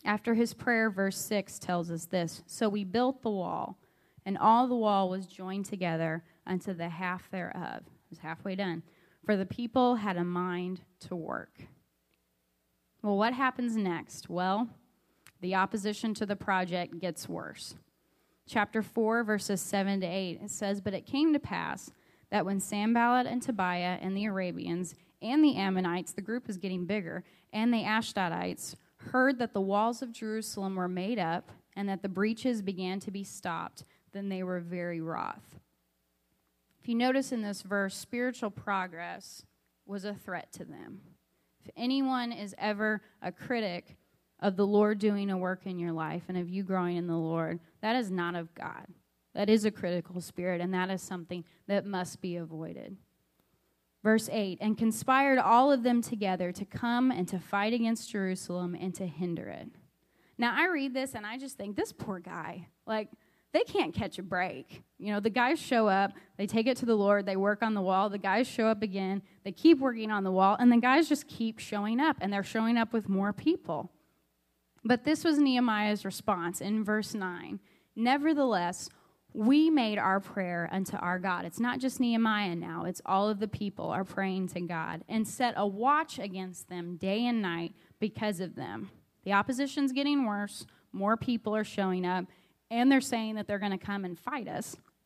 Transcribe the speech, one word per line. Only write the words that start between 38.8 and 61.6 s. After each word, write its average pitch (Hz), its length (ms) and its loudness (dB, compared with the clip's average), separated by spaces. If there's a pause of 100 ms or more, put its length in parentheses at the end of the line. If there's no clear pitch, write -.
was 196 180 -8
a 208 100 -6
threat 185 380 -10
to - 120 -14
them. - 360 -16 (640)
If - 120 -18
anyone 254 540 0
is 208 280 -10
ever 214 440 0 (180)
a 180 120 -6
critic 208 640 -6 (440)
of 196 160 2
the 196 100 4
Lord 208 320 6
doing 202 320 2
a 190 80 0
work 185 280 -2
in 185 120 -6
your 170 140 -2
life 160 360 -4
and 185 80 -4
of 175 120 -2
you 190 160 -4
growing 180 320 0
in 175 100 -2
the 165 100 0
Lord, 165 440 -2 (200)
that 220 140 0
is 233 160 0
not 175 240 -2
of 170 200 -8
God. - 320 -12 (480)
That 202 140 0
is 214 160 6
a 214 60 4
critical 180 500 -4
spirit, 175 400 -4
and 180 140 -2
that 185 160 0
is 190 100 -4
something 175 440 -10 (220)
that 202 200 0
must 180 340 -6
be 175 140 -4
avoided. 160 600 -10 (1080)
Verse 220 300 4
eight, 196 280 -2
"And 214 160 0
conspired 262 600 4
all 247 320 8
of 262 140 4
them 240 180 4
together 190 480 -2
to 196 140 -8
come 240 480 0
and 180 160 -2
to 185 100 -4
fight 202 340 0
against 226 380 0
Jerusalem 185 640 -4
and 185 220 -6
to 190 100 -6
hinder 165 420 -6
it." - 220 -12 (640)
Now, 233 200 0
I 311 100 4
read 277 260 0
this, 262 220 -4
and 214 100 -8
I 226 140 -8
just 262 180 -12
think, 202 200 -6